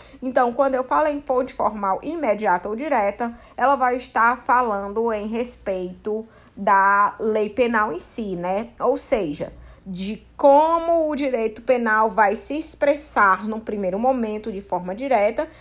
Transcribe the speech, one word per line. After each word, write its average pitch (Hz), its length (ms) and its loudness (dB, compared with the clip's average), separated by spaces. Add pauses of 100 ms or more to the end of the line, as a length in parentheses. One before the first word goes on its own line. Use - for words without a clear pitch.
(220)
Então, 247 300 0
quando 269 240 0
eu 254 80 -2
falo 294 240 0
em 294 140 -4
fonte 254 320 -2
formal 202 500 -2
imediata 208 640 -2
ou 208 80 -4
direta, 233 580 -2 (220)
ela 269 200 2
vai 247 200 0
estar 240 420 0
falando 226 760 0
em 214 140 -6
respeito 214 1000 -6 (280)
da 202 640 4
lei 214 300 0
penal 233 440 0
em 349 60 -8
si, 208 360 -8
né? 190 340 -4 (100)
Ou 247 180 2
seja, 170 560 -4 (340)
de 190 380 -8 (100)
como 320 760 4
o 302 40 -2
direito 240 460 -2
penal 220 480 2
vai 202 260 4
se 269 220 -8
expressar 240 920 2
num 220 120 -6
primeiro 202 400 -4
momento 226 520 -2
de 190 80 -10
forma 180 360 -6
direta, 240 520 0 (140)